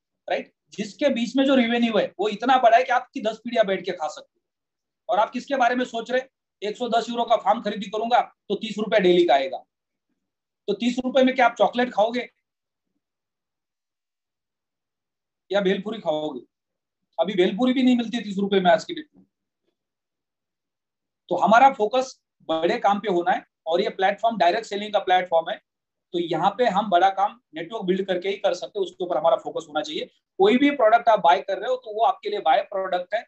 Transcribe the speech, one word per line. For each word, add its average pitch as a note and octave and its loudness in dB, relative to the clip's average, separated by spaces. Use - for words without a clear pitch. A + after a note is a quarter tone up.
Right? - -6
जिसके - -4
बीच A#3 -4
में C4+ 2
जो C#4 4
revenue A#3 2
है F3 0
वो G#3+ -2
इतना B3 2
बड़ा A#3 6
है B3+ 4
कि B3+ -2
आपकी B3 -4
दस A3 -4
पीढ़ियां A#3 -2
बैठ F#3+ -2
के F#3 -6
खा D#3 -8
सकते - -16
हो। - -20
और F3 2
आप A3 2
किसके C4+ -6
बारे B3 2
में B3+ -2
सोच A#3 -8
रहे, B3+ -2
एक G#3 -8
सौ B3 -6
दस A3+ 0
euro A#3+ -4
का A3+ 2
farm G#3 0
खरीदी G#3 -6
करूंगा A3 0
तो G3+ -4
तीस G#3 -8
रुपए G#3+ 0
daily F3 4
का D#3 4
आएगा, C3+ -2
तो G3+ -2
तीस B3 -2
रुपए B3+ 0
में B3+ 2
क्या B3+ 4
आप A#3 0
chocolate A#3+ 0
खाओगे A#3 -2
या G3 0
भेलपुरी G3 -2
खाओगे? D3+ -4
अभी F3 -2
भेलपुरी G#3 2
भी C4 0
नहीं B3 4
मिलती A3+ -4
तीस G3+ -8
रुपए G3+ 0
में F3+ 4
आज E3 2
की - -12
date D3+ -14
में। - -20
तो - -2
हमारा A3 6
focus B3+ -2
बड़े D#3+ 0
काम G#3 0
पे G#3 -4
होना F3 0
है B3+ -2
और E3+ 0
ये G#3 -2
platform G3+ -2
direct F#3 2
selling G#3 -8
का G3+ 0
platform F3+ 0
है, - -8
तो F3 -4
यहाँ E3+ -2
पे B3 0
हम G#3 0
बड़ा F3+ 4
काम F#3+ -2
network E3+ -10
build F#3+ -2
करके F#3+ -4
ही G3 -4
कर F3+ -2
सकते F3 -10
हैं, F#3+ -2
उसके - -8
ऊपर F3 -4
हमारा E3 2
focus - -10
होना D3+ -4
चाहिए। D3+ -8
कोई G#3+ 6
भी C#4+ 4
product A#3 2
आप G#3 4
बाय F3 4
कर F#3+ -6
रहे A3 -6
हो B3+ -2
तो A3 -16
वो A3 0
आपके G3+ -2
लिए G3+ -6
buy E3 2
product F#3 -6
है, A3+ -4